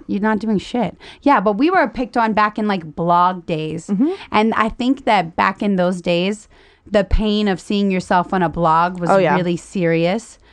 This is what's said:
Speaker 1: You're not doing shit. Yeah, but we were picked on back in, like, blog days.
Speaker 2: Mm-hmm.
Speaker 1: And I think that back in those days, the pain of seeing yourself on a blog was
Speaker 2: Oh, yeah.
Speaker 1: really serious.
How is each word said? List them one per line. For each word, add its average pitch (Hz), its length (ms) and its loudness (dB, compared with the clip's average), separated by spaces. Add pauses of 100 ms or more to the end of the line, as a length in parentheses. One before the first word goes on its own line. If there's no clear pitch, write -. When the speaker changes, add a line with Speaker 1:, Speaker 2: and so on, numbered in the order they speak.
Speaker 1:
You're 196 120 -4
not 214 200 0
doing 220 180 -2
shit. 226 400 -6 (240)
Yeah, 277 180 4
but 208 120 0
we 269 180 2
were 339 180 2
picked 247 300 -6
on 220 160 0
back 214 240 0
in, 214 100 -2
like, 165 260 -6
blog 175 520 0
days. 156 400 -6
Speaker 2:
Mm-hmm. 214 240 0 (200)
Speaker 1:
And 214 240 2
I 220 140 0
think 254 380 -4
that 185 300 0
back 196 260 -2
in 202 140 0
those 180 260 0
days, 180 460 -2 (420)
the 202 140 2
pain 208 440 0
of 185 120 -2
seeing 202 300 0
yourself 180 440 0
on 185 80 0
a 170 80 0
blog 170 500 0
was 170 80 -2
Speaker 2:
Oh, 190 80 6
yeah. 160 200 4
Speaker 1:
really 175 200 -2
serious. 170 800 -2 (140)